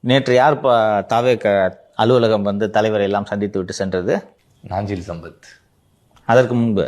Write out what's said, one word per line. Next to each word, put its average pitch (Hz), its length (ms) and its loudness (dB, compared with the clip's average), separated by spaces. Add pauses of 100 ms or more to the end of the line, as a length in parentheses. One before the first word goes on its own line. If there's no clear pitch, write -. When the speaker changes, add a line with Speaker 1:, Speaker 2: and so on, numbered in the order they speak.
Speaker 1:
நேற்று 127 300 2
யார் 139 260 4
ப-, 110 480 2
தாவேக 117 380 0 (480)
அலுவலகம் 113 480 2
வந்து 101 280 -4
தலைவரை 107 340 0
எல்லாம் 101 220 -2
சந்தித்து 101 320 -6
விட்டு 92 140 -6
சென்றது? 95 420 -4 (500)
Speaker 2:
நாஞ்சில் 98 440 -8
சம்பத். 82 380 -16 (800)
Speaker 1:
அதற்கு 123 260 4
முன்பு? 113 340 0